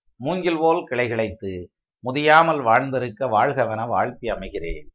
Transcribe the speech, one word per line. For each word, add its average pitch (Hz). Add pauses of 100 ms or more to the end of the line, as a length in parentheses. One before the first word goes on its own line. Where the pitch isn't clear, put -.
(160)
மூங்கில் 165
போல் 170
கிளைகிளைத்து 110 (340)
முதியாமல் 151
வாழ்ந்திருக்க 123
வாழ்கவென 113
வாழ்த்தி 113
அமைகிறேன். 85